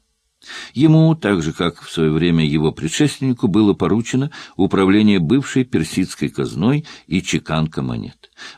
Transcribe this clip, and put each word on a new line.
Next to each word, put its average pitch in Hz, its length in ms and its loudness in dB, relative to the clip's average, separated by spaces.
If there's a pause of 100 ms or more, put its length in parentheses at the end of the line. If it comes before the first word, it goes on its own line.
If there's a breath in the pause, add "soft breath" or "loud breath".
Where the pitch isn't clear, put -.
(760 loud breath)
Ему, 160 400 6
так 101 280 0
же 76 100 -4
как 85 280 -4
в - 100 -20
свое 80 200 0
время 80 340 2
его 76 280 0
предшественнику, 131 720 -2
было 101 280 4
поручено 117 560 -2 (260 loud breath)
управление 98 640 2
бывшей 127 460 0
персидской 82 640 -4
казной 76 560 -2 (220 loud breath)
и 87 160 -2
чеканка 78 580 -4
монет. 60 500 -10 (280 loud breath)